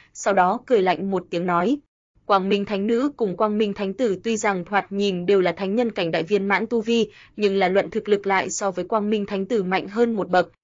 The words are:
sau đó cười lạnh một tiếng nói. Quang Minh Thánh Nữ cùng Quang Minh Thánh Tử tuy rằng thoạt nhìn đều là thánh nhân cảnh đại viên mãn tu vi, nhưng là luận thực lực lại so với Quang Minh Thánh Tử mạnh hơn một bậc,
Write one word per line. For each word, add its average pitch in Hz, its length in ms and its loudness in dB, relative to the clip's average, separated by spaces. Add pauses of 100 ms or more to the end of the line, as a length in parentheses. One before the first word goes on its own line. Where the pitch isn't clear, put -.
(120)
sau 208 220 -2
đó 190 320 4
cười 220 160 4
lạnh 185 280 0
một 180 200 -2
tiếng 175 160 -2
nói. 180 320 2 (480)
Quang 196 220 4
Minh 202 160 2
Thánh 196 220 -2
Nữ 254 300 0
cùng 202 200 -2
Quang 214 220 0
Minh 208 160 0
Thánh 196 200 -4
Tử 196 300 -2
tuy 226 120 0
rằng 196 280 -2
thoạt 196 280 -2
nhìn 196 340 -2
đều 196 140 4
là 175 120 2
thánh 196 220 -4
nhân 240 160 0
cảnh 175 200 -4
đại 160 120 0
viên 196 240 0
mãn 202 200 0
tu 233 140 -2
vi, 220 300 0 (260)
nhưng 196 200 0
là 190 120 2
luận 185 220 0
thực 208 180 -6
lực 202 180 0
lại 190 240 0
so 196 200 -4
với 180 140 -6
Quang 208 260 -2
Minh 208 160 0
Thánh 196 200 -4
Tử 220 160 0
mạnh 185 260 -2
hơn 226 260 0
một 180 140 -4
bậc, 180 220 2 (140)